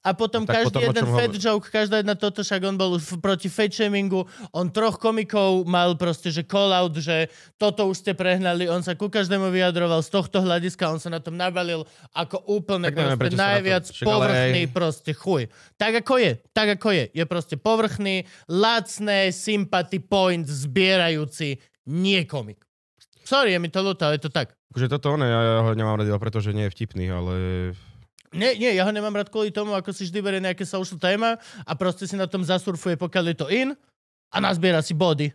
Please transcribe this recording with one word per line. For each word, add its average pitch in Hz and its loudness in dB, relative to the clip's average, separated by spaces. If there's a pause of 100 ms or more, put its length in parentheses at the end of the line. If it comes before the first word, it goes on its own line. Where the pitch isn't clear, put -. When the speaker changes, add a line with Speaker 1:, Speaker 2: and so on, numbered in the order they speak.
Speaker 1:
a 190 0
potom 226 0
Speaker 2:
No 202 6
tak - 6
Speaker 1:
každý 240 4
Speaker 2:
potom 214 2
o 240 6
Speaker 1:
jeden 226 4
Speaker 2:
čom - 4
Speaker 1:
fat 240 6
Speaker 2:
hovor- 208 -4
Speaker 1:
joke, 208 2
každá 214 2
jedna 208 2
toto, 208 -2
však 190 -2
on 196 0
bol 190 2
v-, 175 -4
proti 190 0
fat 202 0
shamingu, 196 0 (300)
on 180 -2
troch 220 0
komikov 202 2
mal 175 2
proste, 175 -2
že 165 -4
call 196 0
out, 180 2
že 160 -2 (240)
toto 208 0
už 190 -2
ste - -6
prehnali, 180 0
on 175 0
sa 180 -4
ku 202 -4
každému 196 0
vyjadroval 175 2
z 156 -4
tohto 190 0
hľadiska, 175 0
on 160 -4
sa 175 -10
na 165 -8
tom 160 -10
nabalil 175 -4 (240)
ako 170 -6
úplne 190 0
Speaker 2:
Tak 143 -4
neviem, 143 0
Speaker 1:
proste 123 -2
Speaker 2:
prečo 175 2
sa 185 -2
na 196 2
to 202 2
Speaker 1:
najviac 190 0
Speaker 2:
však - -12
ale 214 2
Speaker 1:
povrchný 127 4
Speaker 2:
aj 127 -2
Speaker 1:
proste 165 -2
chuj. 165 -2 (320)
Tak 214 -2
ako 254 0
je, 220 4 (200)
tak 214 2
ako 202 -2
je. 165 2
Je 165 -2
proste 170 -6
povrchný, 208 0 (340)
lacné, 208 0 (120)
sympathy 190 -2
point 185 2
zbierajúci 151 0 (300)
niekomik. 151 -2 (640)
Sorry, 254 2
je 175 0
mi 170 -4
to 190 -4
ľúto, 190 -2
ale 151 0
je 156 -8
to 143 -8
tak. 135 -4 (160)
Speaker 2:
Akože 123 -2
toto 143 -2
ono, 147 0
ja, 117 2
ja 113 4
ho 113 2
nemám 107 0
rád 104 0
iba 104 0
preto, 110 -4
že 104 -4
nie 104 -2
je 95 -6
vtipný, 92 -6
ale 90 -4 (1000)
Speaker 1:
Nie, 220 0
nie, 220 0
ja 185 2
ho 202 2
nemám 208 -4
rád 202 -4
kvôli 214 -2
tomu, 208 -4
ako 196 -4
si 196 -10
vždy 175 -6
berie 196 -4
nejaké 185 -4
social 185 -8
téma 220 0 (220)
a 147 -8
proste 180 -2
si 196 -6
na 190 -2
tom 190 -4
zasurfuje, 180 -2
pokiaľ 180 -2
je 170 0
to 147 -6
in 247 0 (580)
a - -8
nazbiera 185 2
si - -6
body. 156 2